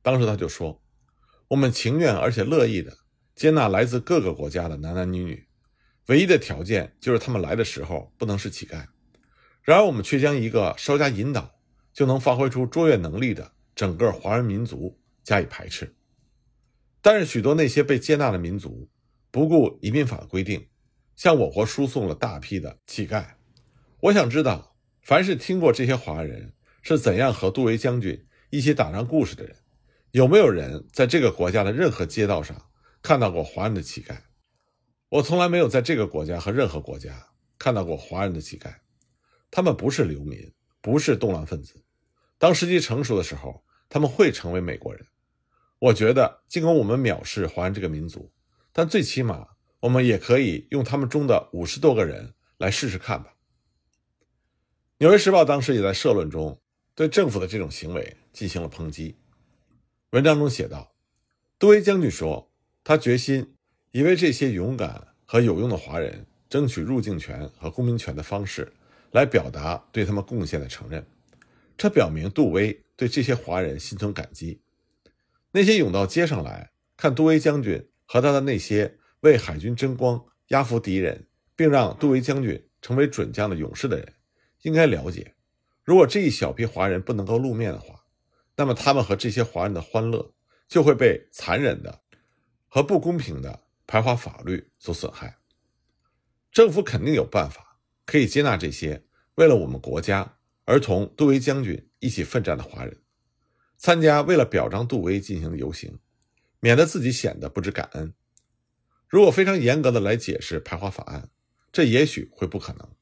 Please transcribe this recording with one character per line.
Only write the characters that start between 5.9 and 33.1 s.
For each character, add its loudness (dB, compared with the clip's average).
唯 6
一 4
的 4
条 -6
件 -4
就 -2
是 2
他 -6
们 -2
来 -2
的 -2
时 -10
候 -10
不 -6
能 -4
是 -8
乞 -14
丐。 -14
然 6
而 8
我 2
们 -4
却 -2
将 2
一 -2
个 0
稍 0
加 2
引 -4
导 -8
就 0
能 2
发 2
挥 0
出 -4
卓 0
越 6
能 -4
力 -2
的 -12
整 -4
个 2
华 -4
人 0
民 -4
族 -12
加 0
以 -4
排 -16
斥。 -12
但 6
是 0
许 -4
多 2
那 2
些 2
被 0
接 2
纳 0
的 -4
民 -6
族 -14
不 0
顾 4
移 -4
民 0
法 -6
的 -16
规 -6
定， -8
向 4
我 2
国 0
输 -4
送 -4
了 -4
大 -6
批 -8
的 -14
乞 -8
丐。 -6
我 4
想 4
知 0
道， -4
凡 4
是 -2
听 -4
过 6
这 0
些 2
华 -8
人 -12
是 0
怎 2
样 2
和 -2
杜 -2
维 2
将 -2
军 -8
一 -4
起 2
打 -2
仗 -4
故 0
事 -12
的 -16
人， -20
有 6
没 8
有 8
人 -4
在 4
这 2
个 4
国 0
家 2
的 0
任 2
何 -4
街 -2
道 0
上 -14
看 2